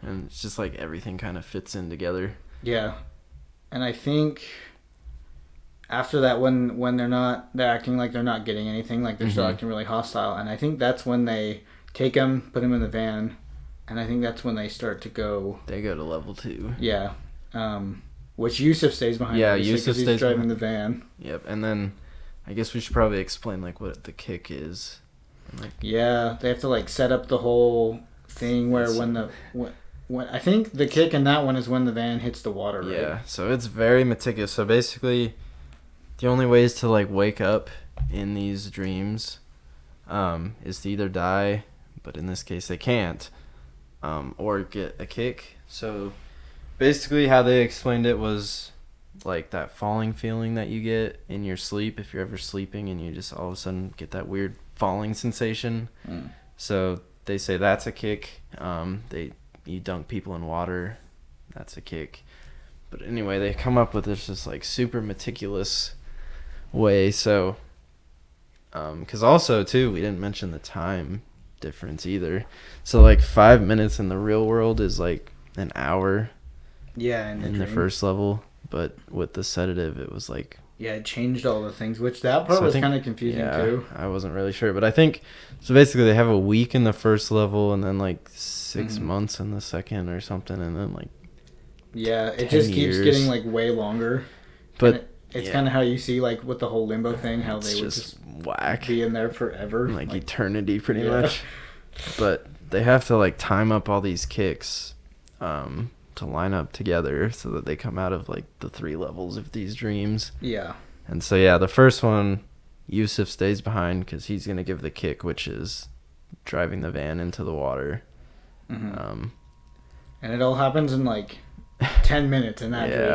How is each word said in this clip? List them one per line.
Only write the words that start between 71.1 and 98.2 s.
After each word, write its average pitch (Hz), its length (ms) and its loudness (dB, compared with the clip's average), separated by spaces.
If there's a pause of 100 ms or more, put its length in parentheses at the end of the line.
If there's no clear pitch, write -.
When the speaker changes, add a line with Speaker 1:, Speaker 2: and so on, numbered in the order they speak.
Speaker 1:
difference 78 460 -10
either. 92 380 -4 (400)
So, - 180 8
like, 107 180 12
five 113 420 10
minutes 107 360 2
in 98 100 0
the 92 100 0
real 107 280 2
world 113 340 2
is, 104 200 2
like, 85 320 -2 (240)
an 92 180 -6
hour 95 560 0 (680)
Speaker 2:
Yeah, 117 360 -2
in 104 80 -8
the 104 80 -6
Speaker 1:
in 104 100 -2
the 95 60 0
Speaker 2:
dream. - 100 -6
Speaker 1:
first 92 280 0
level, 101 400 2 (280)
but 82 260 -4 (140)
with - 240 -4
the 95 100 -4
sedative, 87 540 -2
it - 140 -10
was, - 160 -10
like, - 300 -12 (200)
Speaker 2:
Yeah, 110 160 -8
it 107 100 -10
changed 123 400 -2
all 113 180 0
the 107 100 -8
things, 113 280 -6
which 123 220 -2
that 135 240 2
part 180 120 6
Speaker 1:
So 185 40 4
I - 20 2
Speaker 2:
was 147 80 6
Speaker 1:
think, 135 120 4
Speaker 2:
kinda 139 160 2
confusing, 117 400 -2
Speaker 1:
yeah, 71 220 0
Speaker 2:
too. 120 220 0 (100)
Speaker 1:
I 92 120 -6
wasn't 95 280 -4
really 98 180 -2
sure, 104 200 0
but 98 100 2
I 110 80 6
think, 160 300 6 (400)
so - 140 -2
basically 131 300 10
they 110 100 8
have 117 140 6
a 107 100 6
week 107 360 2
in 120 100 6
the 110 100 4
first 107 360 2
level 104 440 2
and 98 100 0
then, 98 140 -2
like, 95 340 -4
six - 640 -8
Speaker 2:
Mm-hmm. 90 100 -6
Speaker 1:
months 101 360 -4
in 104 100 -6
the 101 100 -6
second 90 480 -6
or 87 120 -6
something, 95 420 -8
and 85 140 -4
then, 95 180 -4
like, - 160 -12 (800)
Speaker 2:
Yeah, 113 360 -2
it 120 200 -4
Speaker 1:
ten 147 120 6
Speaker 2:
just 110 120 6
keeps 92 240 2
Speaker 1:
years. 95 80 2
Speaker 2:
getting, 139 220 6
like, 120 180 0
way 113 260 0
longer. 117 540 -2 (540)
Speaker 1:
But, 123 160 8
Speaker 2:
And - 80 0
it, - 60 -18 (240)
it's 107 160 -6
Speaker 1:
yeah. 92 40 -4
Speaker 2:
kinda 135 180 2
how 131 120 4
you 123 160 2
see, 127 220 -2
like, 117 240 0
with 123 160 -6
the 120 100 -2
whole 113 160 0
limbo 113 280 0
thing, 117 280 -2
how 110 160 -4
Speaker 1:
It's 107 160 -4
Speaker 2:
they 104 80 -2
would - 80 -4
Speaker 1:
just - 240 -6
Speaker 2:
just - 320 -14